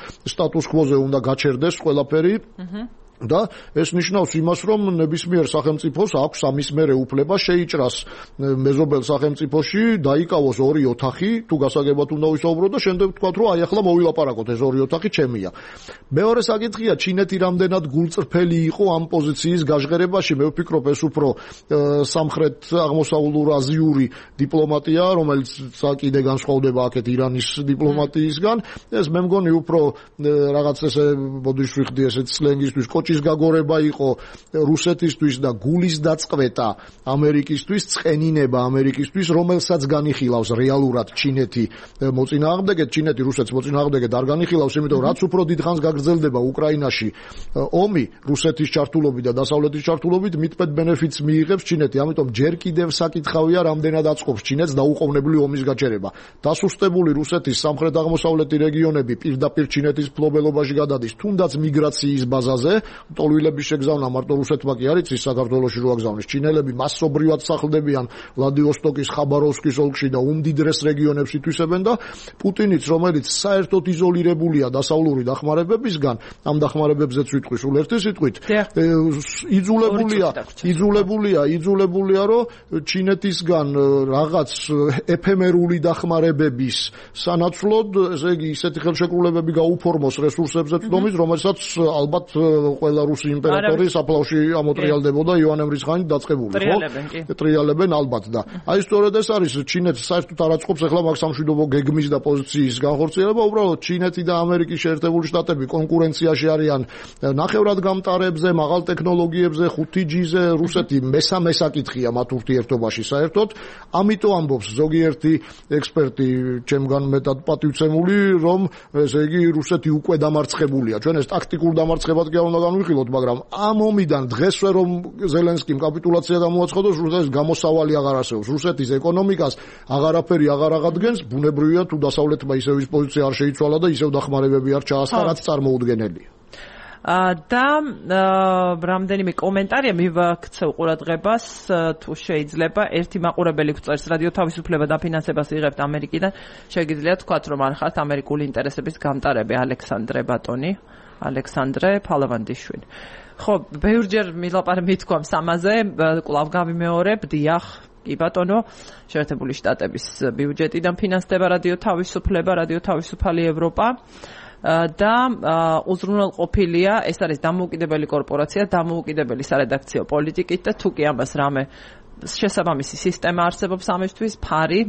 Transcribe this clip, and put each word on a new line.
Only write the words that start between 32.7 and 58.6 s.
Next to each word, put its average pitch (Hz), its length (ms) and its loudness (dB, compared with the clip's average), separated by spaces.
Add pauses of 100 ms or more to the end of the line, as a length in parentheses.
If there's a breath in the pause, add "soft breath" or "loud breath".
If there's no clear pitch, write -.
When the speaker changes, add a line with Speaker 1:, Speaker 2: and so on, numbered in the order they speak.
Speaker 1:
კოჭის 160 160 0
გაგორება 156 580 2
იყო 147 300 0 (420 loud breath)
რუსეთისთვის 151 840 2
და 131 160 -2
გულის 156 480 0
დაწყვეტა 147 640 0 (360 loud breath)
ამერიკისთვის, 147 800 0
წყენინება 151 760 0
ამერიკისთვის, 135 680 0
რომელსაც 175 540 2
განიხილავს 139 640 0
რეალურად 127 640 2
ჩინეთი, 131 500 0 (340 loud breath)
ე, 135 100 -2
მოწინააღმდეგედ, 156 840 0
ჩინეთი 151 320 -2
რუსეთს 127 320 -2
მოწინააღმდეგედ 139 560 0
არ 123 160 0
განიხილავს, 151 480 0
იმიტომ 147 280 0
რაც 156 200 0
უფრო 185 220 2
დიდ 165 180 0
ხანს 170 180 -2
გაგრძელდება 151 640 0
უკრაინაში, 135 640 -2
ე, - 60 -6 (560 loud breath)
ომი 185 340 2 (180 loud breath)
რუსეთის 147 480 0
ჩართულობით 143 560 0
და 123 80 0
დასავლეთის 147 500 0
ჩართულობით, 175 500 0
მით 156 220 -2
მეტ 165 160 -2
ბენეფიტს 160 480 0
მიიღებს 156 440 2
ჩინეთი. 151 320 0
ამიტომ 147 340 0
ჯერ 131 260 0
კიდევ 170 340 -2
საკითხავია, 160 720 0
რამდენად 156 440 0
აწყობს 147 360 -2
ჩინეთს 147 320 -2
დაუყოვნებლივ 143 680 2
ომის 139 200 0
გაჩერება. 120 480 -2 (280 loud breath)
დასუსტებული 175 760 2
რუსეთის 147 460 -2
სამხრეთ-აღმოსავლეთი 156 960 0
რეგიონები 151 580 2